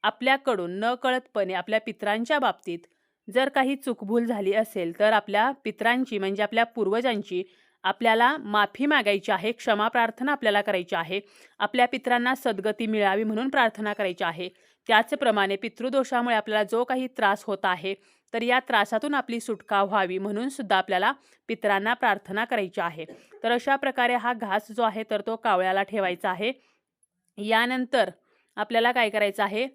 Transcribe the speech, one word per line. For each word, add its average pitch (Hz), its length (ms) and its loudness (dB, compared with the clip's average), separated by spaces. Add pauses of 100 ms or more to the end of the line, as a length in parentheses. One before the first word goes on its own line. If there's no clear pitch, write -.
आपल्याकडून 220 760 0
नकळतपणे 240 720 -2
आपल्या 208 260 -2
पितरांच्या 220 580 -2
बाबतीत 185 400 -4 (500)
जर 254 200 2
काही 269 280 0
चूकभूल 233 480 -2
झाली 208 300 -2
असेल 190 440 -2
तर 214 140 4
आपल्या 208 380 2 (140)
पितरांची 226 540 0
म्हणजे 196 240 -2
आपल्या 226 240 2
पूर्वजांची 214 760 -2 (420)
आपल्याला 233 540 4
माफी 208 480 0
मागायची 208 460 2
आहे, 196 200 -2
क्षमा 214 360 0
प्रार्थना 240 440 0
आपल्याला 214 280 2
करायची 190 360 -2
आहे, 170 240 -4 (400)
आपल्या 247 260 2
पितरांना 247 480 0
सद्गती 214 520 -2
मिळावी 208 380 2
म्हणून 220 240 -2
प्रार्थना 220 440 0
करायची 190 320 -2
आहे. 170 240 -4 (400)
त्याचप्रमाणे 214 680 4
पितृदोषामुळे 240 800 -2
आपल्याला 214 280 0
जो 226 200 0
काही 254 240 -2
त्रास 208 380 0
होत 196 180 -4
आहे 185 300 -2 (400)
तर 226 80 -2
या 247 180 2
त्रासातून 240 540 0
आपली 240 260 -4
सुटका 202 420 -2
व्हावी 190 360 0
म्हणून 208 300 -4
सुद्धा 220 280 0
आपल्याला 190 360 2 (360)
पितरांना 208 460 0
प्रार्थना 214 500 0
करायची 202 360 -4
आहे. 165 240 -6 (400)
तर 226 80 2
अशा 254 240 0
प्रकारे 262 380 0
हा 240 180 -2
घास 214 380 -4
जो 220 120 -2
आहे 220 280 0
तर 208 100 -2
तो 220 160 -6
कावळ्याला 190 460 2
ठेवायचा 190 480 -2
आहे. 202 220 -4 (840)
यानंतर 226 720 0 (460)
आपल्याला 226 360 0
काय 233 180 0
करायचं 208 320 0
आहे 208 320 -2